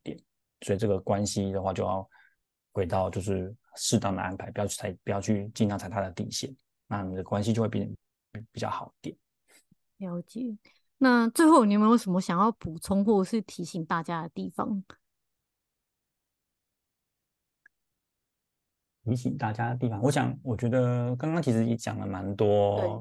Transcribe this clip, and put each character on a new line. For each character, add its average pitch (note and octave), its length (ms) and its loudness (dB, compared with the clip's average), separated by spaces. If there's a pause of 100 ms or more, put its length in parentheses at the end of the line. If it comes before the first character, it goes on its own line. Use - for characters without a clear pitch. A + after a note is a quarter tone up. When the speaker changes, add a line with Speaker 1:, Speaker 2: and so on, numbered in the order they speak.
Speaker 1:
点。 - 160 -10 (420)
所 G2+ 160 0
以 - 20 -4
这 G#2+ 80 0
个 G2 140 2
关 G#2 240 0
系 G2 260 0
的 F#2+ 120 -2
话， F#2+ 100 0
就 F#2+ 100 -2
要 F#2+ 240 -2 (720)
轨 G2+ 80 0
道， F#2 240 0
就 F2 140 -4
是 F#2+ 340 -4 (180)
适 - 240 2
当 G2 160 0
的 F#2+ 60 -4
安 F#2+ 160 -4
排， - 140 -12
不 A2+ 100 -6
要 G2+ 60 0
去 - 100 -6
踩， G2+ 260 -8
不 - 80 -6
要 G2+ 80 0
去 G#2 360 -2
尽 A2 120 0
量 G2+ 120 -2
踩 - 100 -10
他 G2 140 -4
的 F#2+ 80 -6
底 G#2 200 -8
线， - 240 -8 (320)
那 G#2 160 -4
你 F#2 140 -6
的 F#2 80 -6
关 G#2 180 -2
系 A2 80 0
就 A2+ 120 2
会 G#2+ 60 2
变， G#2 220 -4 (640)
比 - 80 -10
较 - 80 -4
好 - 320 -8
一 - 80 -12
点。 - 80 -14 (800)
Speaker 2:
了 F3 240 -8
解。 A3+ 340 -8 (440)
那 A#3+ 320 6
最 D#4+ 160 4
后 D#4 180 10
你 G#3 80 6
有 G#3 80 6
没 G#3+ 60 6
有 A#3 100 8
什 A3+ 140 0
么 F3+ 100 2
想 F3 180 -2
要 G#3+ 140 4
补 D#3+ 260 -8
充 G3 240 0
或 G3+ 220 4
是 A3+ 160 -2
提 - 240 -10
醒 E3 180 -8
大 E3 200 -2
家 E3 220 -4
的 E3 40 -10
地 F#3+ 260 -8
方？ G#3 300 -4 (4000)
Speaker 1:
提 A2+ 120 0
醒 B2+ 220 -4
大 G#2+ 160 -2
家 A#2 160 -2
的 B2 60 -4
地 B2 120 -2
方， A2 140 -4
我 C3+ 100 4
想， B2+ 300 0
我 B2+ 120 -4
觉 A#2+ 140 -2
得 B2 480 2
刚 D#3 160 -2
刚 E3+ 80 0
其 C#3 100 0
实 A2+ 140 4
也 A#2 100 0
讲 G#2+ 240 -6
了 G2+ 80 -6
蛮 G2 300 -6
多， G2+ 420 4 (220)